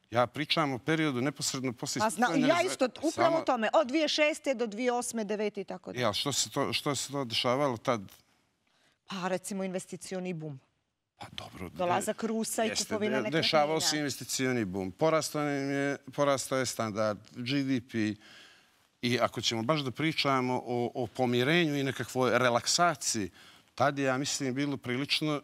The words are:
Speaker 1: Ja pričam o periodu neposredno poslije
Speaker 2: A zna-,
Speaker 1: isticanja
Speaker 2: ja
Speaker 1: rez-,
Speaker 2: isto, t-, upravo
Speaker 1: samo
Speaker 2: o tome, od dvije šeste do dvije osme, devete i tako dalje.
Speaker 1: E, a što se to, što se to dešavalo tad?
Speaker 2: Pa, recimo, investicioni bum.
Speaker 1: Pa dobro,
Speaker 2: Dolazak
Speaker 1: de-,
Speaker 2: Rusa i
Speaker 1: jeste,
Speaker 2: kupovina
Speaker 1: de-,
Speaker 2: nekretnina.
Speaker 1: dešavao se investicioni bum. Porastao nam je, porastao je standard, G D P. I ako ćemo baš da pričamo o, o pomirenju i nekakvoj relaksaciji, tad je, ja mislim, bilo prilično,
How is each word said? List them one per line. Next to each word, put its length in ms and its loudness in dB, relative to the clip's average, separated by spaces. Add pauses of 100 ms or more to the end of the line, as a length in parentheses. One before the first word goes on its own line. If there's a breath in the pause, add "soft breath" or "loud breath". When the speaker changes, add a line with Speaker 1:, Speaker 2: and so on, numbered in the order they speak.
(120)
Speaker 1:
Ja 160 4
pričam 460 0
o 60 -4
periodu 420 0
neposredno 520 -2
poslije 320 -2
Speaker 2:
A 40 2
zna-, 180 2
Speaker 1:
isticanja 200 2
Speaker 2:
ja 80 6
Speaker 1:
rez-, 100 2
Speaker 2:
isto, 220 0
t-, 120 -10
upravo 120 0
Speaker 1:
samo 260 4
Speaker 2:
o 40 -2
tome, 320 0
od 140 4
dvije 200 2
šeste 460 0
do 140 -2
dvije 240 -2
osme, 320 -2
devete 380 -2
i 20 -6
tako 300 -12
dalje. 100 0
Speaker 1:
E, 40 4
a 60 2
što 200 -2
se 160 0
to, 240 0
što 220 -2
se 160 -6
to 140 -2
dešavalo 520 2
tad? 240 0 (1040)
Speaker 2:
Pa, 220 -6
recimo, 360 -4
investicioni 720 -6
bum. 260 -8 (580)
Speaker 1:
Pa 140 -14
dobro, 380 -12
Speaker 2:
Dolazak 520 -2
Speaker 1:
de-, 60 -2
Speaker 2:
Rusa 380 -2
i 20 2
Speaker 1:
jeste, 180 -2
Speaker 2:
kupovina 260 -2
Speaker 1:
de-, 60 2
Speaker 2:
nekretnina. 240 0
Speaker 1:
dešavao 400 4
se 160 2
investicioni 680 0
bum. 260 -4
Porastao 520 2
nam 80 0 (200)
je, 260 0 (180)
porastao 440 2
je 60 0
standard, 540 -2 (120)
G 320 -2
D 180 0 (100)
P. 240 0 (840 loud breath)
I 180 2
ako 220 0
ćemo 220 0
baš 180 0
da 100 -4
pričamo 760 0
o, 300 -2
o 120 -2
pomirenju 680 2
i 80 0
nekakvoj 540 2
relaksaciji, 920 2 (460 loud breath)
tad 240 2
je, 60 0
ja 120 2
mislim, 380 -2
bilo 220 -2
prilično, 680 -2